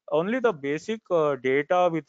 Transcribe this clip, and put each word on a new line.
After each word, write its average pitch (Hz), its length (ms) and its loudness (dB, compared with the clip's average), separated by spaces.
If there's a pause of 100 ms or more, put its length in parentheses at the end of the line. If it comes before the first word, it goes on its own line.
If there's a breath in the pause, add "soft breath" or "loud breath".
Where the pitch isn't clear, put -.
(120)
only 185 280 0
the 233 140 2
basic, 156 480 -6 (100)
uh, 151 240 2
data 143 560 2
with 160 180 -4